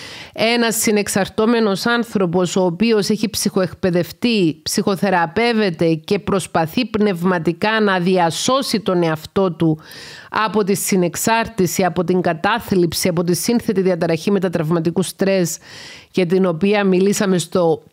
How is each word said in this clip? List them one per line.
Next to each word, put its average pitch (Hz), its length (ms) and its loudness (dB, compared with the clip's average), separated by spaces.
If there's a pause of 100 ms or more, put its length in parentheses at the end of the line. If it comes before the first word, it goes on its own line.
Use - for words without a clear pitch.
(320)
ένας 226 440 0
συνεξαρτώμενος 208 1080 0
άνθρωπος 190 720 0
ο 185 80 2
οποίος 202 440 0
έχει 214 220 -2
ψυχοεκπαιδευτεί, 185 1300 -2
ψυχοθεραπεύεται 190 1300 0
και 170 240 -2
προσπαθεί 180 680 -2
πνευματικά 190 920 0
να 196 180 2
διασώσει 185 800 0
τον 180 220 0
εαυτό 170 500 0
του 160 260 0 (520)
από 214 340 0
τη 196 100 0
συνεξάρτηση, 196 1120 0
από 175 200 0
την 180 160 2
κατάθλιψη, 180 880 -2
από 175 160 0
τη 175 100 0
σύνθετη 226 460 0
διαταραχή 170 500 0
μετατραυματικού 170 720 0
στρες 190 560 0 (540)
για 185 140 2
την 185 200 2
οποία 196 380 0
μιλήσαμε 190 540 2
στο 165 440 0 (100)